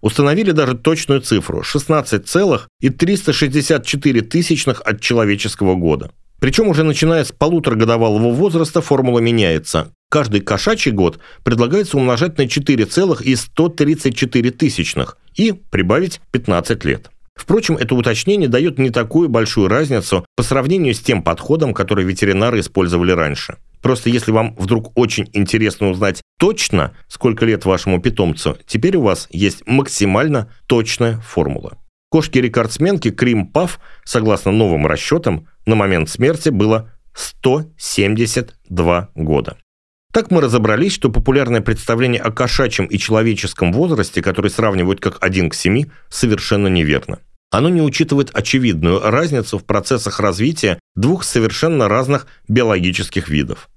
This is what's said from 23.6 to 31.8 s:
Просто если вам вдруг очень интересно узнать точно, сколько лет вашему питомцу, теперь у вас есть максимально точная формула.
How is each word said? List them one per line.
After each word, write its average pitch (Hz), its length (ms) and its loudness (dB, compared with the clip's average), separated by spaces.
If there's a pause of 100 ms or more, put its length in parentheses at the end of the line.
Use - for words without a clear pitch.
Просто 123 260 0
если 117 240 0
вам 113 260 0
вдруг 110 400 -2
очень 117 360 0
интересно 104 560 0
узнать 95 320 -2 (160)
точно, 131 560 0 (120)
сколько - 380 0
лет 107 220 0
вашему 92 340 0
питомцу, 85 560 -2 (100)
теперь 175 300 0
у 156 60 2
вас 95 280 0
есть 92 360 -2
максимально 120 840 0 (160)
точная 117 520 0
формула. - 580 -6 (340)